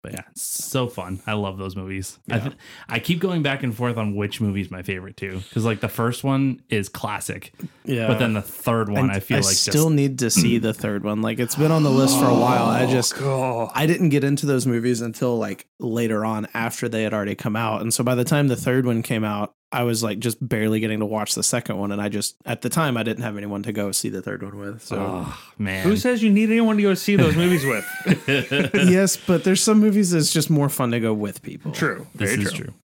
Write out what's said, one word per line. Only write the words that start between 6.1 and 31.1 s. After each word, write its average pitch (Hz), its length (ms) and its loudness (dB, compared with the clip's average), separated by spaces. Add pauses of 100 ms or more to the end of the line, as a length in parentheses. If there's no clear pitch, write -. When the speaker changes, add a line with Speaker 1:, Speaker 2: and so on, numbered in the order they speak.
Speaker 1:
one 135 460 0
is 101 200 -2
classic. - 640 -8 (320)
Speaker 2:
Yeah. 117 220 0
Speaker 1:
But 117 140 2
then 113 120 2
the 104 80 0
third 113 500 -2
one, 104 160 2
Speaker 2:
And - 40 4
Speaker 1:
I 98 80 0
feel 117 200 0
Speaker 2:
I - 20 4
Speaker 1:
like, 98 160 2
Speaker 2:
still 147 300 2
Speaker 1:
just 160 100 4
Speaker 2:
need 135 240 2
to 117 100 2
see 120 280 4
the 110 140 0
third 104 300 -4
one. 104 180 -2
Like, 113 200 -2
it's 120 160 -2
been 156 160 4
on 160 100 4
the 143 80 4
list 135 260 4
for 139 100 4
a 120 80 6
while. 120 320 4
I 120 180 4
Speaker 3:
Oh, 123 80 2
Speaker 2:
just, 123 260 2
Speaker 3:
God. 131 560 -2
Speaker 2:
I 147 120 2
didn't 160 240 4
get 139 120 4
into 139 240 2
those 131 220 2
movies 117 320 2
until, 120 360 -2
like, 101 300 -4 (140)
later 113 440 0
on 110 300 -2
after 117 340 -2
they 110 140 -2
had 107 100 0
already 104 220 -2
come 110 220 -4
out. 110 260 -2
And 113 100 -2
so - 120 0
by 127 100 2
the 123 100 2
time 147 220 2
the 123 100 2
third 127 300 0
one 113 160 0
came 110 220 -2
out, 104 280 -4 (180)
I 127 120 -2
was, 117 200 0
like, 104 160 -2
just 117 220 -2
barely 110 400 0
getting 107 200 -2
to 107 40 0
watch 104 300 -2
the 104 80 -4
second 117 340 -2
one. 101 160 -4
And 104 80 -4
I 104 80 -2
just, 101 280 -4 (100)
at 120 160 -6
the 120 80 -2
time, 147 260 2
I 110 60 -2
didn't 110 200 -4
have 107 140 -6
anyone 101 280 -8
to 117 80 -6
go 101 200 -4
see - 160 -4
the 101 140 -6
third 104 200 -8
one 101 160 -12
with. 101 240 -12
So 104 140 -8 (300)
Speaker 1:
Oh, - 120 -12 (200)
man. 185 280 -2
Speaker 3:
Who 202 120 4
says 240 240 0
you 220 100 4
need 214 180 4
anyone 226 280 4
to 202 40 2
go 196 120 4
see 202 220 0
those 156 200 4
movies 170 300 4
with? 113 180 0 (920)
Speaker 1:
<laughs> - 0 - (140)
Speaker 2:
Yes, 185 300 4
but 170 260 0
there's 190 180 4
some 214 160 4
movies 208 340 4
that's 160 200 2
just 156 160 0
more 143 220 4
fun 127 220 0
to 120 80 0
go 110 120 2